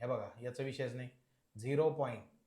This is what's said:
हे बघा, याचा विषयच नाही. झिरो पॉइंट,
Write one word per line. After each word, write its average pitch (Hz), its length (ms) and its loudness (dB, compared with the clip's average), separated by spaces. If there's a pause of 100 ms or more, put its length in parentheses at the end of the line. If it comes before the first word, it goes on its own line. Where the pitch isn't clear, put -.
हे 120 60 -2
बघा, 110 220 0 (140)
याचा 123 200 -4
विषयच 131 320 -2
नाही. 127 140 -6 (480)
झिरो 143 340 4
पॉइंट, 123 340 0 (220)